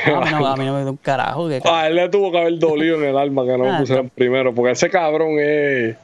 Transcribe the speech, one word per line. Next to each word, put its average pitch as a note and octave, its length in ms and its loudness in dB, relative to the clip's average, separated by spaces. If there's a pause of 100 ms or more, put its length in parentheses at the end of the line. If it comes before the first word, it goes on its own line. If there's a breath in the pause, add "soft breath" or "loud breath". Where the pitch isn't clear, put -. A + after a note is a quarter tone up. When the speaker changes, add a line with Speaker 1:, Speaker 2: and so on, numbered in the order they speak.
Speaker 1:
No, D3+ 140 2
a C3 40 -2
mí D#3 60 -2
no, D3 160 0
a C3+ 100 0
mí C3+ 80 -4
no C3+ 80 -4
me C#3 80 -4
dio C3+ 100 -4
un C3+ 60 -8
carajo, C3+ 500 -4
que C3+ 180 -4
Speaker 2:
A E3 220 2
él E3 80 0
le F3 140 2
tuvo G3 220 0
que E3+ 80 0
haber E3+ 200 0
dolido D#3+ 380 2
en D3+ 80 -2
el C3+ 120 0
alma C#3 280 0
que B2+ 120 0
no B2+ 80 2
Speaker 1:
Ah, C3 80 2
Speaker 2:
lo D#3+ 60 0
pusieran C3 260 0
Speaker 1:
está - 100 -14
Speaker 2:
primero, B2+ 400 2
porque B2 160 2
ese F3 180 0
cabrón D#3+ 500 0
es C#3+ 640 0